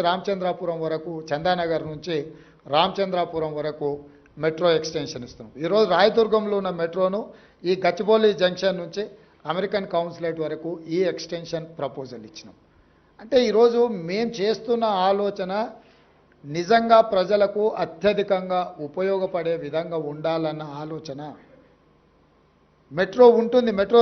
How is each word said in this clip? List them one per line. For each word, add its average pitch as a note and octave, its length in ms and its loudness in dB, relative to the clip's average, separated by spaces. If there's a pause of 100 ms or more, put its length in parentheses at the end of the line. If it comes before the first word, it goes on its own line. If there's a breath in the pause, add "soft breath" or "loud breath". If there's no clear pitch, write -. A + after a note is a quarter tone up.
రామచంద్రాపురం F3+ 800 -2
వరకు, D#3+ 280 -4 (140)
చందానగర్ E3 640 0
నుంచి D#3 240 -6 (580 loud breath)
రామచంద్రాపురం F3 880 0
వరకు D3 300 -4 (540 loud breath)
మెట్రో D#3+ 240 0 (100)
ఎక్స్‌టెన్షన్ C#3+ 480 -6
ఇస్తున్నాం. A2 260 -18 (120)
ఈరోజు G3+ 320 4
రాయదుర్గంలో G#3 640 4
ఉన్న F#3+ 220 -4
మెట్రోను F#3 400 0 (440 loud breath)
ఈ F3+ 100 0 (100)
గచ్చిబౌలి G#3+ 460 4 (120)
జంక్షన్ F3+ 400 0
నుంచి F3 220 -8 (420 soft breath)
అమెరికన్ F#3+ 500 -2
కాన్సులేట్ E3 440 -4
వరకు D#3 300 -6 (260)
ఈ F3 40 2 (120)
ఎక్స్‌టెన్షన్ E3 540 -8 (140)
ప్రపోజల్ B2+ 460 -10
ఇచ్చినాం. G#2+ 300 -20 (640 soft breath)
అంటే A#3 280 2
ఈరోజు A#3 320 4 (280)
మేం G#3+ 200 -2 (120)
చేస్తున్న A3+ 460 0 (240)
ఆలోచన G3+ 420 -2 (920 soft breath)
నిజంగా A3 560 4 (140)
ప్రజలకు G3+ 500 2 (200)
అత్యధికంగా F#3 800 0 (260)
ఉపయోగపడే F#3 680 -2
విధంగా D#3+ 420 -4 (120)
ఉండాలన్న D#3 520 -4 (180)
ఆలోచన. D#3 400 -12 (1700)
మెట్రో F#3+ 360 6 (140)
ఉంటుంది, A#3 300 2
మెట్రో G3+ 300 4